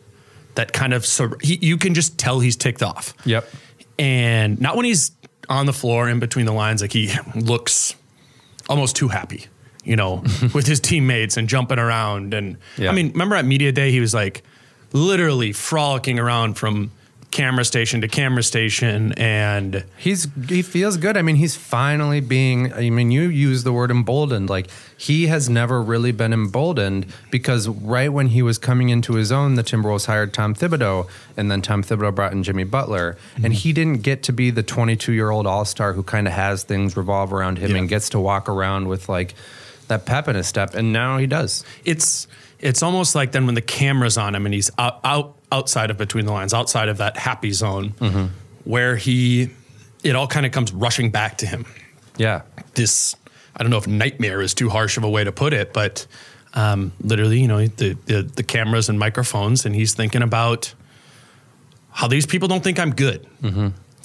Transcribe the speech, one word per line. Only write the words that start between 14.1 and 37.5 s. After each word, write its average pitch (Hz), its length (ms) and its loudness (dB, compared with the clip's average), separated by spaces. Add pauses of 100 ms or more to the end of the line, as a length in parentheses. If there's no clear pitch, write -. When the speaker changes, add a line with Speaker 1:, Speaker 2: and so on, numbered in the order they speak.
Speaker 1:
like, 104 300 -2 (480)
literally 151 600 2
frolicking 139 640 0
around 117 380 0
from 104 340 -2 (420)
camera 127 340 0
station 117 340 0
to 101 80 0
camera 131 360 0
station, 110 720 0
and 104 680 0 (140)
Speaker 2:
He's, 180 280 -2 (220)
he 180 140 0
feels 185 340 0
good. 196 220 0
I 190 40 2
mean, 160 140 4
he's 151 180 4
finally 147 680 0
being, 127 500 2
I 120 180 -2
mean, 120 220 4
you 139 120 4
use 139 420 2
the 127 80 2
word 123 180 2
emboldened. 120 580 2
Like, 92 200 -2 (260)
he 160 320 2
has 156 220 2
never 120 320 2
really 117 320 2
been 113 180 0
emboldened, 107 760 0 (240)
because 123 360 0
right 113 400 -2
when 143 200 2
he 123 140 4
was 117 160 2
coming 123 300 2
into 120 280 2
his 110 180 2
own, 139 220 2
the 113 100 0
Timberwolves 104 400 0
hired 107 280 0
Tom 107 220 0
Thibodeau, 104 540 0 (260)
and 104 160 -2
then 98 100 0
Tom 101 220 0
Thibodeau 104 320 0
brought 98 160 0
in 98 100 -2
Jimmy 95 220 -2
Butler, 92 540 -2 (160)
Speaker 1:
Mm-hmm. 117 120 -2
Speaker 2:
and 113 80 2
he 113 200 0
didn't 151 280 0
get 135 220 -2
to - 80 0
be 123 180 0
the 113 140 0
twenty-two-year-old 110 800 0
all-star 101 460 0
who 95 120 -4
kinda 101 280 -2
has 98 320 -2
things 98 320 -2
revolve 98 380 -2
around 95 240 0